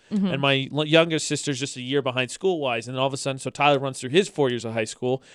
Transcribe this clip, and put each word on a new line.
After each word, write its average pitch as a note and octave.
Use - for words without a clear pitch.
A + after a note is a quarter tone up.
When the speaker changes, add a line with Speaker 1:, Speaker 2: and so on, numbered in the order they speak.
Speaker 1:
Mm-hmm. G3+
Speaker 2:
And C#3
my C3+
l-, D3+
youngest D#3+
sister's C#3+
just C3+
a B2+
year C3+
behind B2+
school-wise. C3+
And B2+
then C3
all C3+
of C3+
a C#3
sudden, C3+
so C3+
Tyler C#3+
runs C3
through B2+
his F#3
four C#3
years A#2+
of A2+
high A2+
school. B2+